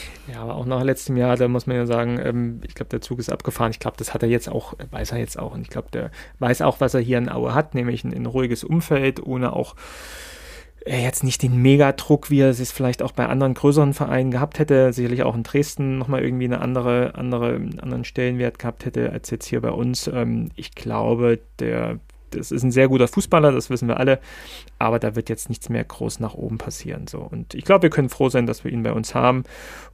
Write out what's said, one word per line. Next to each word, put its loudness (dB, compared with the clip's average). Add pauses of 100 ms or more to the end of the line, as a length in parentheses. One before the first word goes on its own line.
(320)
Ja, -12
aber -8
auch -6
nach -2
letztem 0
Jahr, 4
da 2
muss -2
man -2
ja 0
sagen, 0
ähm, -4
ich -12
glaub, -10
der -6
Zug -8
ist -6
abgefahren. -2
Ich -12
glaub, -6
das -8
hat -4
er 2
jetzt 0
auch, -8 (160)
weiß -8
er -4
jetzt -8
auch. -10
Und -10
ich -14
glaub, -10
der -8 (280)
weiß 0
auch, 2
was 2
er 4
hier 2
in -2
Aue -4
hat, 0
nämlich -2
ein, -6
ein -4
ruhiges -2
Umfeld, 0
ohne -2
auch, -4 (1120)
äh, -2
jetzt -2
nicht 0
den 4
Megadruck, 6
wie 6
er 8
es -2
vielleicht -2
auch -2
bei 0
anderen 2
größeren 4
Vereinen 0
gehabt -2
hätte, 6
sicherlich 0
auch 0
in -2
Dresden 0
nochmal 0
irgendwie 0
eine 0
andere, 0
andere, 0
einen -6
anderen -6
Stellenwert -2
gehabt -6
hätte, -2
als -8
jetzt -6
hier -2
bei -2
uns. -2
Ähm, -2
ich -16
glaube, 2 (180)
der, -2 (320)
das -8
ist -2
ein 2
sehr 8
guter 6
Fußballer, 4
das 0
wissen -2
wir 0
alle, 4 (580)
aber 2
da -2
wird -4
jetzt -6
nichts -8
mehr -2
groß -8
nach -6
oben -6
passieren, -10
so. -12
Und -10
ich -10
glaub, 6
wir 8
können 2
froh 2
sein, 2
dass -4
wir -6
ihn -4
bei -2
uns -4
haben. 4 (520)